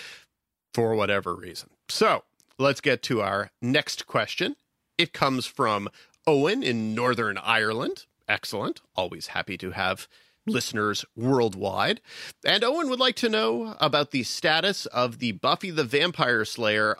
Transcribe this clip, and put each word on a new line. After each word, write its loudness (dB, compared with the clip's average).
for 2
whatever 2
reason. -12
So 2
let's 2
get 2
to 0
our -2
next 0
question. -2
It 0
comes 0
from 0
Owen 4
in 0
Northern 0
Ireland. 0
Excellent. -4
Always -6
happy -6
to -8
have -2
listeners -2
worldwide. 0
And 2
Owen 0
would -2
like 2
to 0
know 0
about 2
the 0
status 0
of 0
the -2
Buffy 0
the 2
Vampire 2
Slayer 2